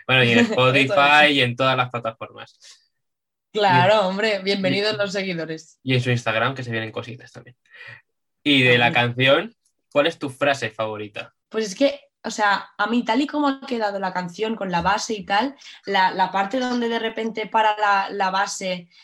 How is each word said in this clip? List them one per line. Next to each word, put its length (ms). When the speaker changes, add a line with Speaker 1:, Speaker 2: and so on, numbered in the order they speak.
Speaker 1:
Bueno, 180
y 80
en 80
Speaker 2:
<laughs> 0
Eso 140
Speaker 1:
Spotify 720
Speaker 2:
es. 60
Speaker 1:
y 100
en 140
todas 200
las 140
plataformas. 720
Speaker 2:
Claro, 520
Speaker 1:
Y 20
Speaker 2:
hombre, 340
bienvenidos 540
Speaker 1:
y 40
Speaker 2:
los 160
seguidores. 680
Speaker 1:
y 140
en 60
su 100
Instagram, 420
que 100
se 80
vienen 200
cositas 400
también. 260
Y 180
de 160
la 100
Speaker 2:
Hombre. 140
Speaker 1:
canción, 540
¿cuál 140
es 140
tu 100
frase 400
favorita? 640
Speaker 2:
Pues 180
es 80
que, 240
o 60
sea, 480
a 100
mí 160
tal 180
y 60
como 200
ha 180
quedado 340
la 140
canción 420
con 140
la 120
base 320
y 120
tal, 300
la, 260
la 200
parte 280
donde 300
de 100
repente 480
para 300
la, 320
la 200
base 600